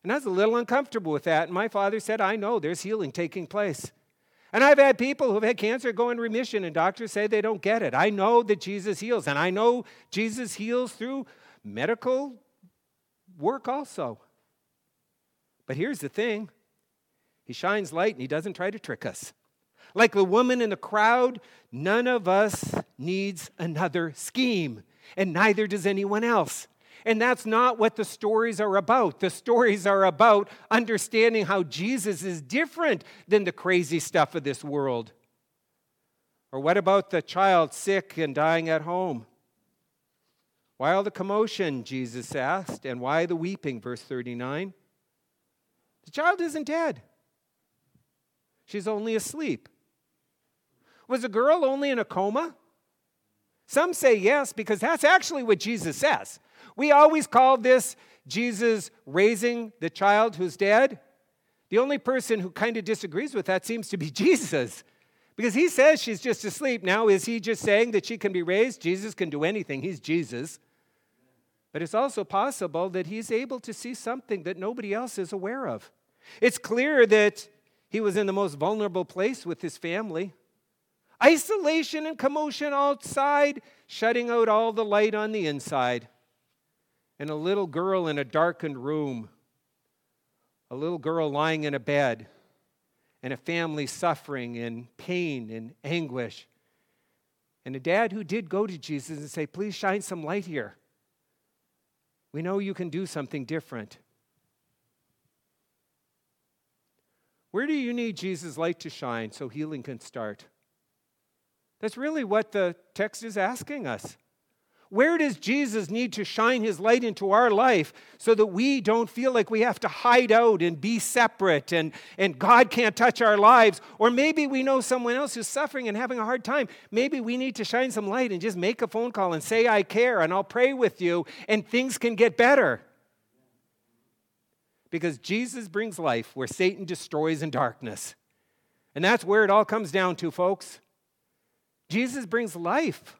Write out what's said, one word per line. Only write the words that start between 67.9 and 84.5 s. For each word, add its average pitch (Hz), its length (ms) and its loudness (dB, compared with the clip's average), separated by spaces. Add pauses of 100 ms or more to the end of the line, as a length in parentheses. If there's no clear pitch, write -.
that 208 140 0
she 226 120 -8
can 196 140 -2
be 180 100 -2
raised? 202 380 0
Jesus 190 340 -4
can 175 160 -4
do 147 140 -2
anything. 165 380 -4
He's 160 180 -8
Jesus. 147 580 -6 (1120)
But 151 100 -8
it's 165 120 -8
also 220 300 0
possible 190 680 -2
that 180 180 -6
he's 214 220 -10
able 247 300 -4
to 220 140 -14
see 240 200 -12
something 226 500 -8
that 185 120 -6
nobody 208 380 -6
else 233 240 -6
is 180 140 -8
aware 208 340 -8
of. 117 240 -8 (500)
It's 233 180 4
clear 254 480 4
that 208 420 4 (400)
he 214 120 -4
was 202 160 -2
in 208 100 0
the 190 60 0
most 196 220 -2
vulnerable 185 500 -2
place 214 400 -4
with 175 160 -8
his 170 160 -8
family. 180 580 -6 (880)
Isolation 320 840 2
and 311 120 -8
commotion 294 540 -2
outside, 285 920 0 (240)
shutting 240 440 -2
out 233 180 2
all 220 240 2